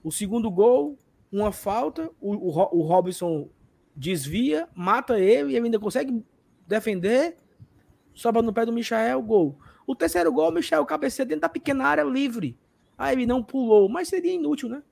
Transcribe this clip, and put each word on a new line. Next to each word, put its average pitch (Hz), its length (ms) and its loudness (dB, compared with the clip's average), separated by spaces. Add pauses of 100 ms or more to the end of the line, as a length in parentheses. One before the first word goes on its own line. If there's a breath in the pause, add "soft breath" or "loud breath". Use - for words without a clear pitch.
O 160 80 -8
segundo 214 380 -2
gol, 247 480 4 (340)
uma 202 200 0
falta, 285 580 -4 (100)
o, 202 120 -4
o 185 180 -4
Ro-, 165 220 2
o 170 100 2
Robinson 175 680 0 (460)
desvia, 190 760 -2
mata 220 460 0
ele, 262 320 4
e 254 40 -2
ele 233 100 0
ainda 226 140 0
consegue 240 440 -4 (440)
defender, 214 720 0 (760)
sobra 233 280 0
no 226 100 0
pé 226 140 0
do 233 80 -4
Michael, 233 480 -2
gol. 196 380 2 (260 soft breath)
O 269 100 -4
terceiro 175 360 2
gol, 311 180 2
o - 20 0
Michael 320 340 0
cabeceia 254 400 -2
dentro 156 160 -4
da 165 80 0
pequena 269 360 -4
área 151 180 2
livre. 214 540 -4 (400)
Aí 139 180 0
ele 254 120 0
não 247 160 0
pulou, 220 440 4
mas 330 200 -4
seria 359 260 -2
inútil, 294 360 -4
né? 277 120 -10 (100)